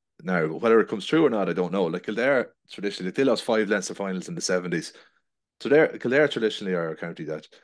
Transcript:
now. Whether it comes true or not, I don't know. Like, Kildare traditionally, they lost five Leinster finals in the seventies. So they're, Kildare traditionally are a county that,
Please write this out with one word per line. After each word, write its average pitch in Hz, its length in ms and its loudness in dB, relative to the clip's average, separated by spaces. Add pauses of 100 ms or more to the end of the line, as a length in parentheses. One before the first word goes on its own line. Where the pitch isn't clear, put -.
(220)
now. 85 240 0
Whether 113 340 4
it - 80 2
comes 101 180 -6
true 160 180 4
or 135 60 6
not, 101 180 0
I 87 60 0
don't 87 180 -2
know. 95 120 0
Like, 85 180 -4
Kildare 120 480 0 (200)
traditionally, 95 420 -6
they 135 120 2
lost 117 200 2
five 110 260 0
Leinster 104 240 -2
finals 95 340 -6
in 87 60 -8
the 85 80 -8
seventies. 90 500 -2 (680)
So 117 100 -2
they're, 147 260 4
Kildare 135 320 2
traditionally 107 460 -2
are 82 160 -2
a 78 60 -8
county 85 280 -10
that, 78 240 -8 (160)